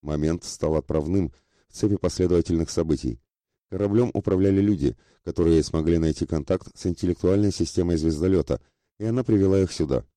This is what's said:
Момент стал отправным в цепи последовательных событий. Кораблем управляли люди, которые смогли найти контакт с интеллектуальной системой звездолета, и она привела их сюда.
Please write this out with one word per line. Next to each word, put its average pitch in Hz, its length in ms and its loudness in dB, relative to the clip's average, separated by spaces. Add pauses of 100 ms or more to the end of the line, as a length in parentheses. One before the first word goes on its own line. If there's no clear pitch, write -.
Момент 76 420 -2
стал - 320 -4
отправным 78 560 -2 (380)
в - 40 -20
цепи 101 220 -2
последовательных 87 720 0
событий. 71 520 -4 (480)
Кораблем 101 440 0
управляли 98 460 2
люди, 85 380 0 (260)
которые 82 400 2
смогли 80 360 0
найти 80 260 0
контакт 82 420 -4 (100)
с - 80 -10
интеллектуальной 92 680 0
системой 87 420 -2
звездолета, 80 680 0 (380)
и 104 60 -8
она 120 180 -2
привела 98 380 4
их 92 100 0
сюда. 65 340 -4 (120)